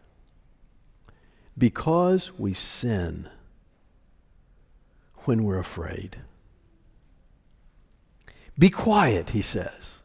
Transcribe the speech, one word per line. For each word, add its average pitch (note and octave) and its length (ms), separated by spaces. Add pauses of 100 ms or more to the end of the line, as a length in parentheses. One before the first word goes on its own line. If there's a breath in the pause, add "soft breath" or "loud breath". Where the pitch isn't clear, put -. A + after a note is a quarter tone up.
(1600)
Because F3 840
we G2 140
sin F2+ 800 (1900)
when A2+ 200
we're F#2+ 140
afraid. F2+ 600 (2500 soft breath)
"Be F3+ 100
quiet," F3 640
he G#2+ 100
says. - 640